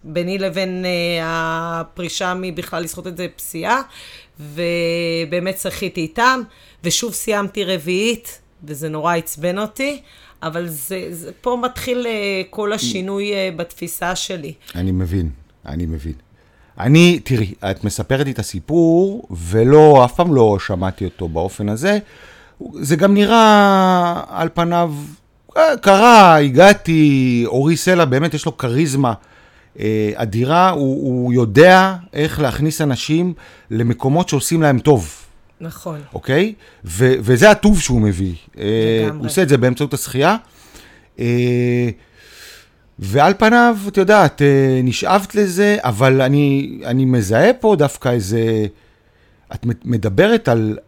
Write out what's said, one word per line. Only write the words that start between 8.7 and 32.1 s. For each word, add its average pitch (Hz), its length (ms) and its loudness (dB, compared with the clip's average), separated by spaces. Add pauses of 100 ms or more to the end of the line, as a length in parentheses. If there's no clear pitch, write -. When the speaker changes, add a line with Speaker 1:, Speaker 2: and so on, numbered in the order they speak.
Speaker 1:
נורא 156 260 -4
עצבן 170 420 -8
אותי, 269 440 -8 (420)
אבל 165 240 -8
זה, 165 440 -12
זה, 170 200 -16 (100)
פה 240 220 -4
מתחיל, 247 440 -6
אה, 202 420 -6
כל 208 240 -6
השינוי, 196 600 -6
אה, 190 220 -4
בתפיסה 175 600 -10
שלי. 160 380 -12 (220)
Speaker 2:
אני 92 160 -4
מבין, 92 380 -4 (360)
אני 82 200 -8
מבין. 78 280 -10 (680)
אני, 165 440 6
תראי, 107 300 -2 (180)
את - 120 -8
מספרת 131 420 -4
לי 139 60 -6
את 117 80 -8
הסיפור, 170 920 -2
ולא, 123 720 6
אף - 100 -6
פעם 175 180 0
לא 110 260 4
שמעתי 92 460 -6
אותו 87 220 -10
באופן 90 420 -6
הזה. 180 300 -2 (760)
זה 147 220 -2
גם 196 180 2
נראה 196 1160 4
על 165 240 -4
פניו, 170 400 -2 (640)
אה, 311 240 2
קרה, 196 540 8
הגעתי, 147 1120 4
אורי 143 300 0
סלע, 175 280 2
באמת 139 280 -2
יש 147 120 -8
לו 160 120 -6
כריזמה, 131 560 -2 (680)
אה, 107 360 -2
אדירה, 127 540 0
הוא, 143 340 -2
הוא 123 300 -2
יודע 175 640 6 (180)